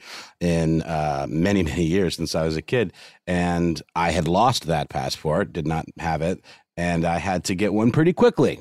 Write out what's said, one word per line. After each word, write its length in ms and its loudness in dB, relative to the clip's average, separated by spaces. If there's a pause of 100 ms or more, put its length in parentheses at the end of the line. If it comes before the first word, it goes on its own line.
(400)
in, 420 2
uh, 480 -4
many, 320 2
many 220 0
years 320 0
since 180 -4
I 120 0
was 120 -2
a 60 -6
kid. 300 -2 (340)
And 520 0 (160)
I 140 0
had 180 0
lost 380 2
that 240 -2
passport, 640 -4
did 140 -4
not 180 -2 (140)
have 240 -2
it. 200 -2 (340)
And 280 0
I 140 0
had 260 -2
to 100 -2
get 180 0
one 180 4
pretty 200 4
quickly 500 4